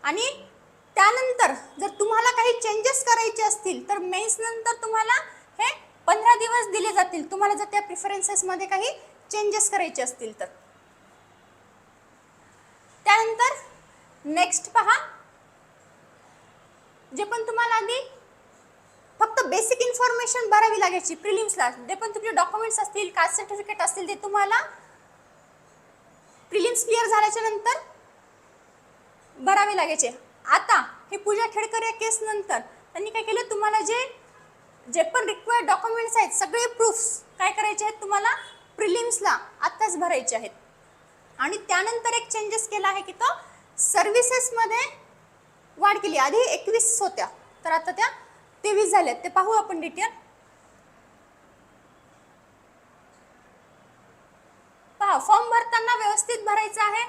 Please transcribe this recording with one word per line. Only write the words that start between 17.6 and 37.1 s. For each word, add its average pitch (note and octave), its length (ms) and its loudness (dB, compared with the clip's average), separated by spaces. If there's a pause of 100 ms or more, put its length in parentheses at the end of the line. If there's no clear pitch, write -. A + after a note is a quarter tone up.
आधी A4 240 -2 (1200)
फक्त A4+ 260 2
बेसिक A4 340 0
इन्फॉर्मेशन A#4+ 720 0
भरावी G#4+ 300 6
लागायची F4+ 340 0
प्रिलिम्सला, G4+ 560 -2
जे B3 240 -10
पण G#4 200 -8
तुमचे A4 160 -6
डॉक्युमेंट्स G#4+ 500 0
असतील, G4+ 300 -4
कास्ट E4+ 260 0
सर्टिफिकेट G#4 460 -6
असतील, F4 260 -4
ते G4+ 140 -6
तुम्हाला G4+ 380 2 (1900)
प्रिलिम्स A4 320 2
क्लिअर A4+ 220 2
झाल्याच्या G#4+ 360 2
नंतर A4 360 0 (1600)
भरावे G4 400 2
लागायचे. D#4 380 0 (320)
आता F4+ 340 4 (300)
हे G4+ 60 -8
पूजा G#4 380 0
खेडकर A4 280 -2
या A4+ 100 -2
केसनंतर G#4+ 680 -2
त्यांनी - 520 -10
काय A4 120 -4
केलं, A#4+ 280 -4
तुम्हाला G#4+ 300 0
जे, A#4 220 -2 (840)
जे B3+ 180 0
पण E4 240 0
रिक्वायर्ड A#4 380 0
डॉक्युमेंट्स A4+ 500 0
आहेत F#4+ 180 2
सगळे A#4 320 -2
प्रूफ्स A4+ 420 0 (300)